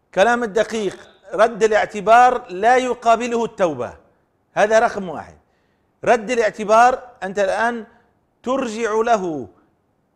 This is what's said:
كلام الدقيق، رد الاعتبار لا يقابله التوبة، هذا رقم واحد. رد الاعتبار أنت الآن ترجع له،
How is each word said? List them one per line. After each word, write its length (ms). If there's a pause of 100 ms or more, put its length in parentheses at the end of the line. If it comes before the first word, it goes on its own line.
(160)
كلام 280
الدقيق، 680 (240)
رد 300
الاعتبار 840
لا 280
يقابله 680
التوبة، 480 (600)
هذا 260
رقم 300
واحد. 280 (680)
رد 260
الاعتبار 760 (140)
أنت 160
الآن 460 (580)
ترجع 480
له، 560 (680)